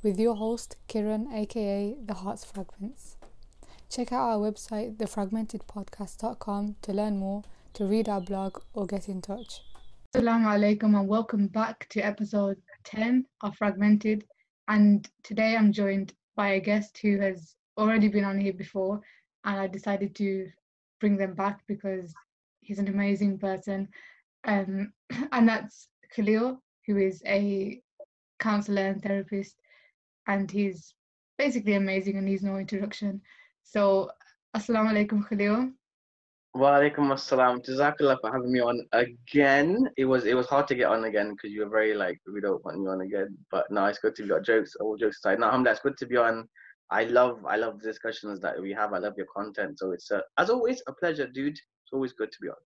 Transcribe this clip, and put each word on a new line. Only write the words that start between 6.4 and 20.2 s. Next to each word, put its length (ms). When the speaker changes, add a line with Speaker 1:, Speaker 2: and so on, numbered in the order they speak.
Speaker 1:
to 140
learn 240
more, 240
to 100
read 240
our 140
blog, 400
or 140
get 240
in 100
touch. 400
Assalamu 320
alaikum 520
and 80
welcome 400
back 440
to 100
episode 560
ten 420
of 120
Fragmented. 680
And 400
today 340
I'm 160
joined 420
by 160
a 80
guest 360
who 220
has 360
already 320
been 160
on 160
here 140
before, 480
and 160
I 60
decided 480
to 340